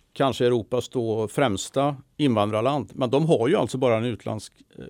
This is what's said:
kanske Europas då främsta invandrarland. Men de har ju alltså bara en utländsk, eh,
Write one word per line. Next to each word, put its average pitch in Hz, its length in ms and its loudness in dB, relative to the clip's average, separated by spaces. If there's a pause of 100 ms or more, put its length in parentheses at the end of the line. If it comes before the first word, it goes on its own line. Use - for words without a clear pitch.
(120)
kanske 131 340 0
Europas 120 420 0
då 110 400 -2
främsta 139 680 -2 (200)
invandrarland. 113 800 0
Men 123 160 -2
de 147 160 2
har 127 220 4
ju 185 80 2
alltså 131 220 -2
bara 127 180 2
en 110 80 -2
utländsk, 110 480 -8 (260)
eh, - 120 -16